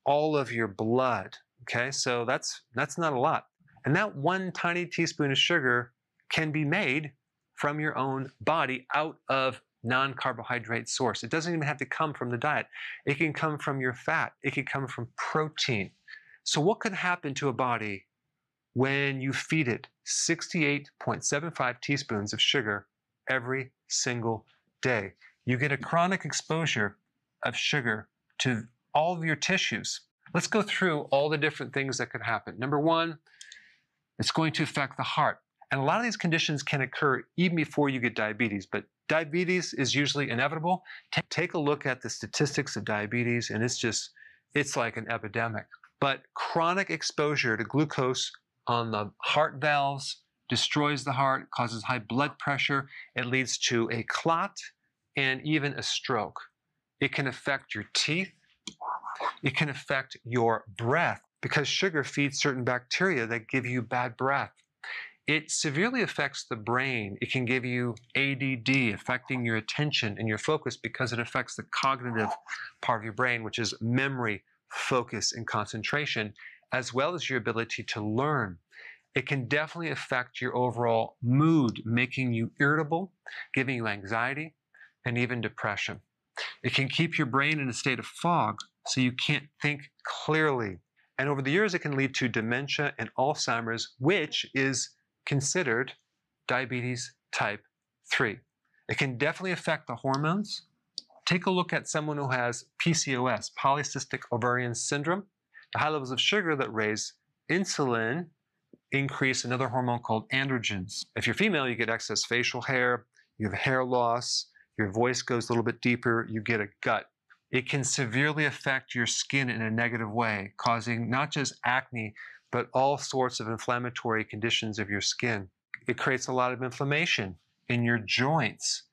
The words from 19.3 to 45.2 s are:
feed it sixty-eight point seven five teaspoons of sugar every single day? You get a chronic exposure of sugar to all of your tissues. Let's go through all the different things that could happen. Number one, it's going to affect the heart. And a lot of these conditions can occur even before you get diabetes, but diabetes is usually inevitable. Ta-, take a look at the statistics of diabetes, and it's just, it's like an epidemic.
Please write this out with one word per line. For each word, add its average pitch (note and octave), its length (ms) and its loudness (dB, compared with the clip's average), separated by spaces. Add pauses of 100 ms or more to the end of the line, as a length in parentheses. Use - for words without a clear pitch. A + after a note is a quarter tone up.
feed D3+ 360 0
it G#2+ 180 -2 (180)
sixty-eight D3 880 0 (100)
point - 240 -2
seven D3+ 280 -2
five B2 280 -2
teaspoons A2+ 520 -2
of A2+ 100 0
sugar G#2 460 2 (420)
every C3 400 -2 (160)
single A2+ 600 -2 (360)
day? A2 300 0 (340)
You B2 120 2
get C#3 140 0
a C3+ 40 0
chronic F3 480 0
exposure C#3 720 -2 (480)
of A#2+ 100 -2
sugar A#2 540 0 (300)
to A#2+ 240 2 (320)
all E3 200 4
of E3 80 -6
your D#3+ 140 0
tissues. - 640 -2 (320)
Let's E3+ 140 0
go G#3 160 2
through E3+ 480 0
all C#3+ 180 4
the D3+ 80 0
different D3 380 -2
things C3+ 240 0
that A#2+ 100 -2
could A2+ 140 -8
happen. A2 360 -4
Number C#3+ 220 0
one, E3 380 2 (1000)
it's - 120 0
going D#3+ 240 2
to E3 80 0
affect C#3 340 -2
the C3+ 60 -2
heart. B2+ 380 2 (300)
And C3+ 120 0
a - 20 0
lot E3+ 140 4
of A#3+ 60 -2
these A#3 120 -2
conditions D#3+ 460 0
can C#3+ 180 0
occur C3 420 2 (140)
even F3 200 4
before C#3+ 340 2
you C3 100 0
get A#2 160 0
diabetes, G#2+ 480 0
but G#2 200 -4 (260)
diabetes E3 640 0
is C3 200 0
usually C#3 360 0
inevitable. D#3 520 0 (300)
Ta-, - 160 0
take F3 240 0
a F3+ 60 0
look D3 260 2
at C3 160 -2
the - 80 -6
statistics - 680 -2
of G#2+ 100 -6
diabetes, A#2 640 0
and A2 120 0
it's B2 140 0
just, - 360 -2 (420)
it's C#3+ 240 0
like A#2 180 -2
an A2+ 140 -8
epidemic. A2+ 560 -4 (340)